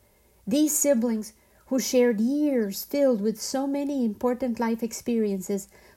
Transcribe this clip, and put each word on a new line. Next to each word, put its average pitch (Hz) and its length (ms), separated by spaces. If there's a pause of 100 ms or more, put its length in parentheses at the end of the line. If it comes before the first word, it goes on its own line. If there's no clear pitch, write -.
(460)
These 294 300
siblings 233 560 (360)
who 262 120
shared 247 400
years 254 640
filled 262 380
with 214 180
so 269 260
many 277 380
important 247 560
life 226 220
experiences, 208 840 (280)